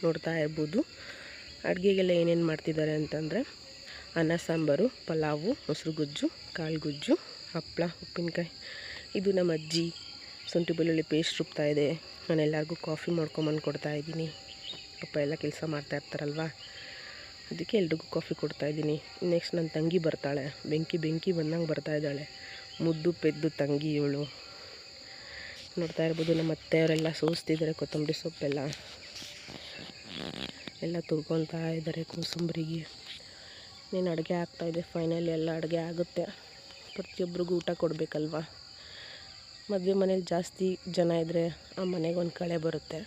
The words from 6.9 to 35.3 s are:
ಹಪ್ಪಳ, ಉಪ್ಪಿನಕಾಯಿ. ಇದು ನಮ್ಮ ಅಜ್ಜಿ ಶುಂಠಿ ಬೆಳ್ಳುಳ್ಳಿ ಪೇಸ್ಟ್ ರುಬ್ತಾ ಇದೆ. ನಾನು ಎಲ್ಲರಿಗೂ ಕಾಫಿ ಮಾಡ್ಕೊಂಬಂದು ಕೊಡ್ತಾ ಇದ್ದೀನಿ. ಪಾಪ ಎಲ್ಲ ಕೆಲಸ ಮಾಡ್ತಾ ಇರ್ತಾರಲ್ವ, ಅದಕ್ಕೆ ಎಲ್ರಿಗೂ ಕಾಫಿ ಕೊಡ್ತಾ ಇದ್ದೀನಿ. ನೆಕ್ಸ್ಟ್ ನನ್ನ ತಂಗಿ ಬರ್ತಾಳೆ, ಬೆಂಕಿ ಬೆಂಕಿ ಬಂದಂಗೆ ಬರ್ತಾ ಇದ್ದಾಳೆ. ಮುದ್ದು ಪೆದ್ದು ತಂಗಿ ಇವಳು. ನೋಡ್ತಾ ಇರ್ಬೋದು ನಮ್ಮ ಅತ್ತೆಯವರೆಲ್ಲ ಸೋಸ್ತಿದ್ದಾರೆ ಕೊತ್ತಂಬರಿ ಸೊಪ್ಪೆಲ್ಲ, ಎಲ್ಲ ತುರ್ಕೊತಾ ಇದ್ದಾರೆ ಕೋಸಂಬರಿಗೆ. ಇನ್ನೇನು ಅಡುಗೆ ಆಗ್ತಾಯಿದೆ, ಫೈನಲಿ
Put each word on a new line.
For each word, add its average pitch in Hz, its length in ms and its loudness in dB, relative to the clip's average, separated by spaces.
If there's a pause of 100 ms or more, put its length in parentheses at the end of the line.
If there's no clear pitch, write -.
ಹಪ್ಪಳ, 170 300 -2 (200)
ಉಪ್ಪಿನಕಾಯಿ. 170 460 -2 (680)
ಇದು 196 180 2
ನಮ್ಮ 180 220 6
ಅಜ್ಜಿ 160 260 2 (680)
ಶುಂಠಿ 175 280 4
ಬೆಳ್ಳುಳ್ಳಿ 160 320 4
ಪೇಸ್ಟ್ 156 280 4
ರುಬ್ತಾ 156 320 2
ಇದೆ. 147 160 6 (400)
ನಾನು 160 180 6
ಎಲ್ಲರಿಗೂ 156 300 2 (120)
ಕಾಫಿ 156 320 -2
ಮಾಡ್ಕೊಂಬಂದು 156 480 2
ಕೊಡ್ತಾ 147 320 -2
ಇದ್ದೀನಿ. 160 280 -4 (720)
ಪಾಪ - 160 -6 (100)
ಎಲ್ಲ 147 180 0
ಕೆಲಸ 147 200 -2 (100)
ಮಾಡ್ತಾ 147 280 -2
ಇರ್ತಾರಲ್ವ, 147 420 -4 (1080)
ಅದಕ್ಕೆ 170 300 -2
ಎಲ್ರಿಗೂ 160 240 2 (100)
ಕಾಫಿ 165 280 -2
ಕೊಡ್ತಾ 147 280 -2
ಇದ್ದೀನಿ. 151 260 0 (360)
ನೆಕ್ಸ್ಟ್ 170 240 2
ನನ್ನ 160 200 0
ತಂಗಿ 165 300 4
ಬರ್ತಾಳೆ, 143 380 0 (260)
ಬೆಂಕಿ 160 340 2
ಬೆಂಕಿ 160 340 2
ಬಂದಂಗೆ 160 340 0
ಬರ್ತಾ 151 260 -2
ಇದ್ದಾಳೆ. 147 260 -2 (600)
ಮುದ್ದು 160 240 4 (120)
ಪೆದ್ದು 151 280 4 (120)
ತಂಗಿ 147 380 2
ಇವಳು. 143 240 2 (1600)
ನೋಡ್ತಾ 165 280 0
ಇರ್ಬೋದು 165 320 4
ನಮ್ಮ 160 180 2
ಅತ್ತೆಯವರೆಲ್ಲ 160 520 4 (100)
ಸೋಸ್ತಿದ್ದಾರೆ 160 600 2
ಕೊತ್ತಂಬರಿ 151 440 0
ಸೊಪ್ಪೆಲ್ಲ, 147 360 -2 (2250)
ಎಲ್ಲ 170 120 0 (100)
ತುರ್ಕೊತಾ 160 540 0 (160)
ಇದ್ದಾರೆ 160 240 -2 (100)
ಕೋಸಂಬರಿಗೆ. 165 680 -2 (1040)
ಇನ್ನೇನು 185 300 0
ಅಡುಗೆ 165 280 0
ಆಗ್ತಾಯಿದೆ, 170 400 -2 (100)
ಫೈನಲಿ 170 460 2